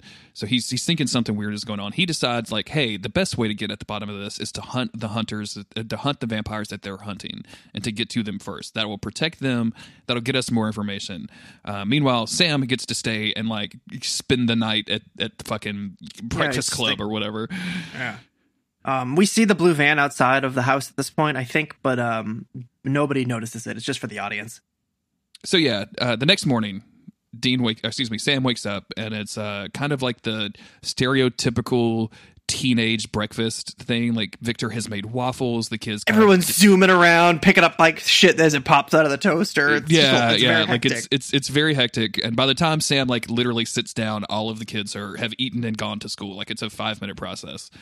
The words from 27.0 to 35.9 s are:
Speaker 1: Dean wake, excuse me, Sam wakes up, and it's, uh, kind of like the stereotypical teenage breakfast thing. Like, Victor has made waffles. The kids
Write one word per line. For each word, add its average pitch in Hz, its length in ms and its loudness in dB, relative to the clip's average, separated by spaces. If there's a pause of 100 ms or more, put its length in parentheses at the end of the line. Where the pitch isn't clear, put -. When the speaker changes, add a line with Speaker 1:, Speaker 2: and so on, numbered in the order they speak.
Speaker 1:
Dean 127 220 2
wake, 113 200 0
excuse 113 280 -4
me, 110 80 -6
Sam 139 240 0
wakes 123 240 -2
up, 101 320 -6
and 110 160 -4
it's, 104 240 -8
uh, 104 340 -8
kind 143 180 -4
of 139 120 -2
like 123 180 -2
the 107 320 -4 (300)
stereotypical 123 1300 0 (340)
teenage 113 640 0
breakfast - 680 -4
thing. 117 360 -2
Like, 107 260 -4
Victor 117 300 -4
has 104 180 -6
made 101 180 -8
waffles. 123 640 -2
The 113 80 -6
kids 107 260 -8